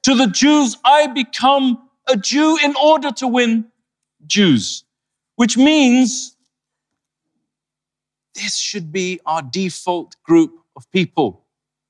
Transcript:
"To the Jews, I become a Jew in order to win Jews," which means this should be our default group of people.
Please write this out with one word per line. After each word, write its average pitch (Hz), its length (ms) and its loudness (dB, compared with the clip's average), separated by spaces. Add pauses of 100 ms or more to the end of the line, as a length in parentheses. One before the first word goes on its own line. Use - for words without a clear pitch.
"To 262 120 2
the 240 120 2
Jews, 269 580 2
I 302 220 4
become 262 800 -2 (200)
a 262 80 2
Jew 302 460 0
in 285 140 -2
order 294 360 2
to 262 160 -8
win 226 380 0 (600)
Jews," 151 580 0 (520)
which 233 200 0
means 262 800 2 (2000)
this 208 220 -10
should 165 360 -8
be 180 320 -6
our 160 180 -6
default 170 840 -8
group 165 280 4 (240)
of 123 140 -20
people. 156 540 -2 (460)